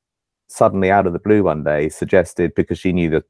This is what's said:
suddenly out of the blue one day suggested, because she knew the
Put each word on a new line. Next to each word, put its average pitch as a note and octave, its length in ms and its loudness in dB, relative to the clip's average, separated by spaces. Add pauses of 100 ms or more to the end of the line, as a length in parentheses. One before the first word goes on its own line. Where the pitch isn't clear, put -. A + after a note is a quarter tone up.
(500)
suddenly G2 420 0
out G2 160 2
of F2 60 -2
the E2+ 60 -6
blue G#2 240 2
one D#2 200 -2
day D2+ 260 -2
suggested, F2 640 -2
because F2 240 -4
she F#2 160 -4
knew F2 160 0
the D2+ 200 -2